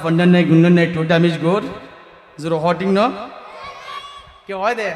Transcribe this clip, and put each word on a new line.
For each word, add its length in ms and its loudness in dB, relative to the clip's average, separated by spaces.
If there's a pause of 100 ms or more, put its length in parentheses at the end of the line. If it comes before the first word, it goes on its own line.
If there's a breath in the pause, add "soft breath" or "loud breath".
ফন্ডান 260 2
নাই, 140 6
গুন্ডন 280 4
নাই, 220 2
টু 100 -4
ডামিজ 340 2
গোর। 260 -2 (760)
জোরে 160 -4
হওয়া 180 0
ঠিক 140 -4
না? 240 2 (1400)
কি 60 -10
হয় 220 -2
দে, 200 -6